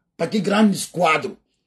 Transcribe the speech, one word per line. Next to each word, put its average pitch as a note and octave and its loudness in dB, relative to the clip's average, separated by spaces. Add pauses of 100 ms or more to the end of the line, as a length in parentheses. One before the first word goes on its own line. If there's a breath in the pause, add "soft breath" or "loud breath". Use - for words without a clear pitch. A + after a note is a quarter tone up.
(160)
para E3 -4
que G3 -2
grandes G3 2
quadros, D#3+ -2 (300)